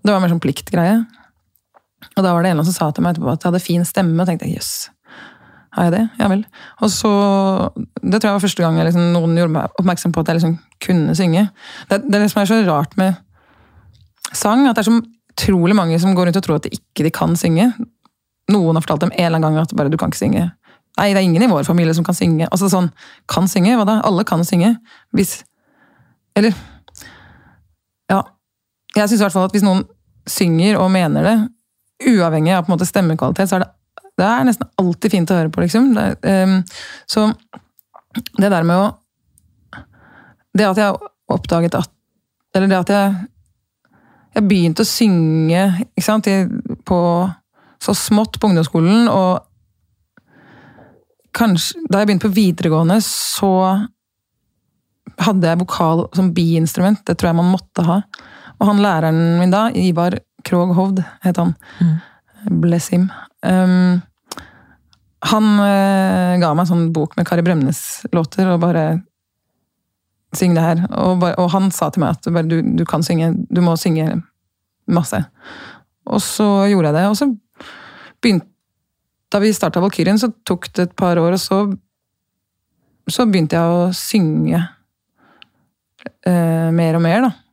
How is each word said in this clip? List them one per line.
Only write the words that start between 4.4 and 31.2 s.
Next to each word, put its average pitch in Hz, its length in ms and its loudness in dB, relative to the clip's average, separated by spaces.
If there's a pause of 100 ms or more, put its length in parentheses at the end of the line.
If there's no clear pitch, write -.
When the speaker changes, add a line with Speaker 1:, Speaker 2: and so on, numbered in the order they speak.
Speaker 1:
jeg, 156 120 -4
«Jøss, - 120 -10 (1040)
har 175 120 2
jeg 165 60 2
det? 220 100 0 (160)
Ja 214 120 0
vel.» 202 120 -2 (400)
Og 214 60 2
så, 214 200 0 (880)
det 185 200 0
tror 214 100 0
jeg 202 80 0
var 175 60 -2
første 175 200 0
gang 165 160 0
jeg 165 80 0
liksom, 170 260 2
noen 165 240 0
gjorde 165 160 0
meg - 260 -6
oppmerksom 175 340 -2
på 165 100 -2
at 170 80 -2
jeg 165 80 0
liksom 165 160 0 (260)
kunne 160 340 0
synge. 180 280 2 (440)
Det, 196 180 0
det 202 100 0
er 208 80 2
det 208 80 2
som 214 100 0
er 196 80 0
så 226 140 2
rart 151 360 -2
med 190 160 2 (1160)
sang, 233 360 2
at 226 100 0
det 214 60 0
er 185 60 0
så 233 60 4 (340)
utrolig 185 460 0
mange 165 240 0
som 185 160 2
går 180 120 2
rundt 175 120 0
og 190 60 -8
tror 151 120 -2
at - 80 -8
de - 80 -10
ikke - 320 -6
de 165 80 0
kan 165 240 -2
synge. 170 300 2 (840)
Noen 170 260 2
har 160 60 0
fortalt 156 220 -2
dem 175 100 -2
en - 140 -2
eller 165 100 0
annen 156 220 0
gang 160 80 -2
at - 80 -8
bare, 147 160 0
«Du 160 80 -2
kan - 100 -2
ikke - 140 -6
synge.» 175 240 0 (500)
Nei, 202 160 0
det 196 60 2
er 190 80 2
ingen 170 160 2
i 262 40 4
vår 160 200 2
familie 170 260 2
som 165 100 0
kan 170 120 -2
synge. 165 340 0
Altså 185 180 0
sånn, 185 200 2 (420)
kan 180 180 0
synge, 196 300 2
hva 214 80 2
da? 214 220 0
Alle 170 180 0
kan 170 180 0
synge. 180 280 2 (440)
Hvis, 202 200 -2 (1000)
eller, 208 200 2 (1500)
ja, 190 80 2 (800)
jeg 208 100 2
synes 208 140 2
i 214 40 2
hvert 190 120 -2
fall 185 100 2
at 185 80 -6
hvis 208 100 2
noen 190 200 2 (420)
synger 175 540 2
og 185 120 2
mener 156 360 0